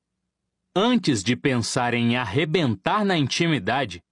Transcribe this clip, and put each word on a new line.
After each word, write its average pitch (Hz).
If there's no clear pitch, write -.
Antes 180
de 120
pensar 120
em 117
arrebentar 156
na 185
intimidade, 127